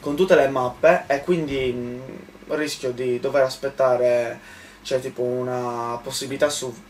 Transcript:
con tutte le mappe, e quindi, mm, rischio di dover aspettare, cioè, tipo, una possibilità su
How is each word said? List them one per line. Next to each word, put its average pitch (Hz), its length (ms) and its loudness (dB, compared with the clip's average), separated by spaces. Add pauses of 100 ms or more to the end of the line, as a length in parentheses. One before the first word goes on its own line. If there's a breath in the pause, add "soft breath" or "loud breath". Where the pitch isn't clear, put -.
con 143 140 -4
tutte 185 200 6
le 139 140 6
mappe, 135 580 2
e 143 160 0
quindi, 139 500 0
mm, 123 260 -8 (500)
rischio 147 420 -4
di 123 300 -2
dover 139 220 2
aspettare, 123 960 0 (420 loud breath)
cioè, 135 180 -2
tipo, 127 220 -6
una 123 840 -2
possibilità 139 460 -2
su 127 260 -6 (140)